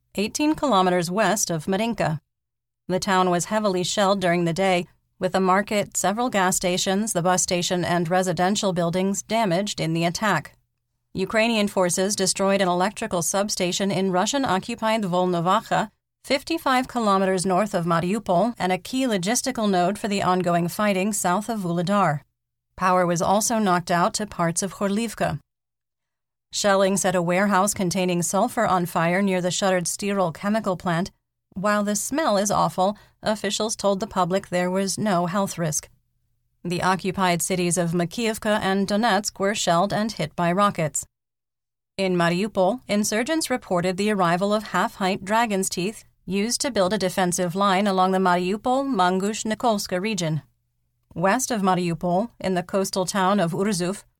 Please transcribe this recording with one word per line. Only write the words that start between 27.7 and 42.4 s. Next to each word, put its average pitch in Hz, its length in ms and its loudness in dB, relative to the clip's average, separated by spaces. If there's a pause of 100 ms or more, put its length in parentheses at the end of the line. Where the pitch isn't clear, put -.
containing 180 480 0
sulfur 214 420 0
on 180 220 0
fire 175 340 0
near 185 200 0
the 175 100 0
shuttered 185 340 0
Stirol 196 480 -2
chemical 208 420 -2
plant. 175 360 -2 (420)
While 208 300 0
the 208 120 0
smell 262 420 0
is 202 140 0
awful, 185 460 0 (260)
officials 208 520 -2
told 202 240 0
the 214 80 -6
public 190 400 0
there 180 240 -2
was 190 260 -2
no 214 280 0
health 196 320 -2
risk. 160 320 -4 (760)
The 175 200 -4
occupied 180 580 0
cities 175 360 0
of 170 140 0
Makiivka 214 680 -2
and 190 260 0
Donetsk 208 520 0
were 196 160 0
shelled 175 360 2
and 214 200 -2
hit - 240 -6
by 170 160 2
rockets. 190 540 0 (920)
In 185 180 0
Mariupol, 185 720 2